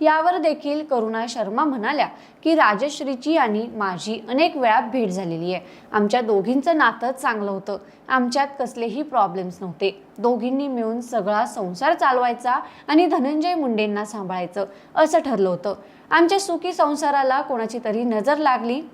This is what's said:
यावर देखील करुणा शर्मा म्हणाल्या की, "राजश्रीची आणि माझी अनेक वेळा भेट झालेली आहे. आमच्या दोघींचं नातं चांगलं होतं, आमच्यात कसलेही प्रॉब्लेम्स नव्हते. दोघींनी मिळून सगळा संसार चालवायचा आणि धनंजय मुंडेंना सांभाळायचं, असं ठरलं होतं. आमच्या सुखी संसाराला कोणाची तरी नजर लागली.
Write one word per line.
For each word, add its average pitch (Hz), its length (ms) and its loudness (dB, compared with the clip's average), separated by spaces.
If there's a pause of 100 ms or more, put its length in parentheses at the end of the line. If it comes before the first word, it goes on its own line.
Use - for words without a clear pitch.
यावर 320 360 4
देखील 302 480 0
करुणा 226 440 -2
शर्मा 233 360 -2
म्हणाल्या 262 420 0 (360)
की, 320 120 4
"राजश्रीची 277 840 2
आणि 226 360 2
माझी 208 560 -4
अनेक 320 280 2
वेळा 240 240 4
भेट 233 280 -2
झालेली 175 460 -4
आहे. 170 120 -8 (260)
आमच्या 214 280 2
दोघींचं 240 560 2
नातं 240 360 2 (100)
चांगलं 220 280 -2
होतं, 196 280 -6 (300)
आमच्यात 262 400 0 (100)
कसलेही 240 440 -4
प्रॉब्लेम्स 190 580 -2
नव्हते. 190 420 -4 (160)
दोघींनी 247 500 0
मिळून 233 320 -4
सगळा 220 460 -2
संसार 233 480 -2
चालवायचा 247 580 0 (360)
आणि 311 180 6
धनंजय 311 480 0
मुंडेंना 214 500 -2
सांभाळायचं, 185 600 -6 (300)
असं 311 240 4
ठरलं 233 300 0
होतं. 180 260 -2 (360)
आमच्या 349 300 4
सुखी 359 320 -4
संसाराला 285 680 2
कोणाची 240 440 -4
तरी 220 200 -2
नजर 233 320 2
लागली. 254 460 0 (120)